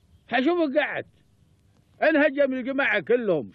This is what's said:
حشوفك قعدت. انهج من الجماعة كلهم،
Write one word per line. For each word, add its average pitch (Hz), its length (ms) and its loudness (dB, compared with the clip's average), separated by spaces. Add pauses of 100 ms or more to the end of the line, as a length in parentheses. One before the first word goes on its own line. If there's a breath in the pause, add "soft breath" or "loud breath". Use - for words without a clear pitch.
(280)
حشوفك 285 500 0
قعدت. 202 300 -4 (960)
انهج 294 360 2
من 262 180 0
الجماعة 247 420 -2
كلهم، 170 560 0